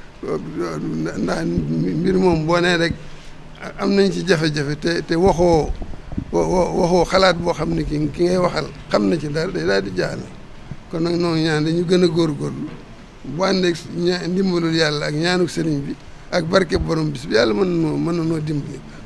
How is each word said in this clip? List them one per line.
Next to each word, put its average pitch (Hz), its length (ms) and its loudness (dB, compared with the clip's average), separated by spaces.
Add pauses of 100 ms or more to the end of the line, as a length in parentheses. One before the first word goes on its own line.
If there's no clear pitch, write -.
(220)
doon. - 180 -4 (760)
Ndax 165 260 -2
mbir 170 720 0
moom 170 300 4
boo 175 120 2
nee 175 180 2
rek 165 180 0 (840)
am 202 160 0
nañ 196 160 6
ci 170 160 -4
jafe-jafe 151 520 2
te, 170 280 -2
te 165 80 0
waxoo, 170 560 4 (600)
wa-, 170 140 2
wa-, 170 260 2
waxoo 175 320 4
xalaat 185 320 4
boo 170 160 -2
xam 165 220 -2
ne 160 100 0
ki, 151 260 -2
ki 175 140 -2
ngay 180 140 2
waxal 175 280 0 (220)
xam 208 200 4
na 175 100 2
ci 147 100 -4
dara, 160 240 -2
day 160 140 -4
daal 196 160 2
di 190 120 -6
jaaxle. 143 300 -2 (680)
Kon 165 120 -4
nag 170 140 0
noonu 170 260 2
ñaan 151 220 2
dañu 170 200 2
gën 180 180 4
a 180 40 6
góorgóorlu 147 600 0 (560)
bu 143 200 -4
ànd 185 200 2
ak 175 100 2 (220)
ña-, 175 320 0
ndimbalul 175 460 2
Yàlla 151 320 0
ak 151 80 -2
ñaanuk 175 360 2
sëriñ 160 340 -2
bi - 100 -6 (360)
ak 175 160 0
barke 190 320 2
borom 160 320 0
bis 139 160 -8
bi, 208 80 -4
Yàlla 226 180 4
mën 202 160 2
na 165 200 2
noo, 147 100 0
mën 160 180 0
na 165 60 0
noo 165 160 0
dimbali. 151 420 -4 (260)